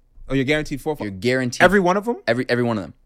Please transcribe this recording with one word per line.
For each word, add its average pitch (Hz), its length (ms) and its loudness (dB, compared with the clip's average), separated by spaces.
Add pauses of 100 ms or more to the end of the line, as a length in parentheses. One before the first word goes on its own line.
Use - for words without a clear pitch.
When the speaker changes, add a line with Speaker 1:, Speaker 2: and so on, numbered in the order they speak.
(280)
Speaker 1:
Oh, 135 60 -2
you're 135 100 2
guaranteed 151 380 -2
four 156 120 -2
fights? - 160 -8
Speaker 2:
You're 95 80 -10
guaranteed 123 440 0
Speaker 1:
Every 185 180 6
one 180 160 2
of 208 100 -4
'em? 240 100 -2 (120)
Speaker 2:
Every, 120 200 0
every 123 140 2
one 120 160 0
of 90 60 -6
them. - 100 -16 (120)